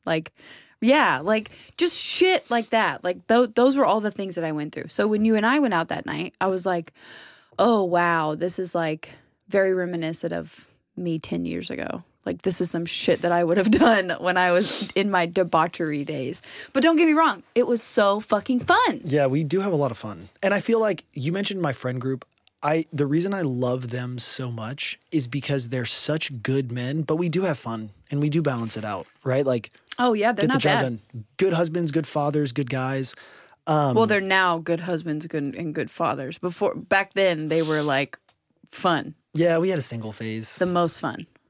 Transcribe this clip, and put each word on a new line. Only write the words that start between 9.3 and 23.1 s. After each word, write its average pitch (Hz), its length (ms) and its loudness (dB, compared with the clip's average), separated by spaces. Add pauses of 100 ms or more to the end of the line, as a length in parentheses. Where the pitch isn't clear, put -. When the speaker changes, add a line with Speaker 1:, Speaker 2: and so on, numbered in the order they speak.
Speaker 1:
very 190 240 4
reminiscent 170 580 -4
of - 400 -10 (240)
me 170 240 -2
ten - 260 -4
years 175 240 -6
ago. - 340 -8 (220)
Like, 180 180 -6
this 185 180 -2
is 175 100 -2
some 170 140 -4
shit - 380 0
that 175 100 2
I 175 100 4
would 170 140 2
have 202 140 4
<laughs> 277 140 6
done 196 260 4 (100)
when 180 160 0
I 180 160 4
was 190 420 0
in 196 160 0
my 180 140 2
debauchery 165 800 0
days." 139 360 -8 (300)
But 269 100 2
don't 330 140 6
get 330 120 6
me 311 60 6
wrong, 294 300 2 (120)
it 233 120 4
was 233 160 0
so 202 380 2
fucking 220 400 0
fun. 359 420 2
Speaker 2:
Yeah, 143 240 2
we 143 160 0
do 160 160 0
have 196 140 0
a - 40 2
lot 139 140 0
of 113 60 -8
fun. 104 320 -12 (120)
And 196 120 0
I 196 80 0
feel 226 180 2
like 208 240 0 (100)
you 143 200 -4
mentioned 196 280 -4
my 147 120 0
friend 127 260 -6
group. 131 240 -4 (380)
I, 156 300 0
the 147 160 0
reason 170 260 0